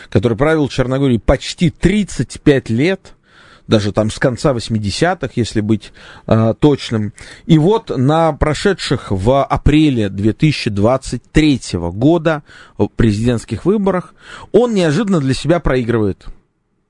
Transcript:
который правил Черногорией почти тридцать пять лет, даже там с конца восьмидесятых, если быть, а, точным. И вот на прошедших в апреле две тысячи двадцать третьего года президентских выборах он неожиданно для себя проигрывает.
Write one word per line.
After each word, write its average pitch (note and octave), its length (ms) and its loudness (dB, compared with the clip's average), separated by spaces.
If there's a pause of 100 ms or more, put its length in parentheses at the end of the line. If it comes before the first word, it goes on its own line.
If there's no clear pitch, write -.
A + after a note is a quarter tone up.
(100)
который A2+ 280 0
правил D3+ 300 0
Черногорией C3 500 0
почти - 520 -2
тридцать F3+ 680 -4
пять C3+ 300 2
лет, D3+ 440 -4 (520)
даже G#2 240 0
там G#2+ 220 -2
с - 80 -10
конца C#3 320 0
восьмидесятых, A2+ 800 -4
если A2+ 260 -2
быть, G#2+ 320 -2 (360)
а, A2 260 2
точным. A#2 600 0 (320)
И D#3 120 6
вот G3 320 0
на D3+ 420 2
прошедших - 800 -2
в A2+ 340 2
апреле C3+ 640 2
две G2 240 -2
тысячи - 380 0
двадцать A2+ 640 -2
третьего A#2 580 0
года D3+ 540 0 (500)
президентских A2+ 680 -2
выборах F#3+ 500 -2 (380)
он A#3 200 4
неожиданно F#3 460 0
для C3 160 0
себя D#3+ 240 0
проигрывает. A#2 680 -2 (640)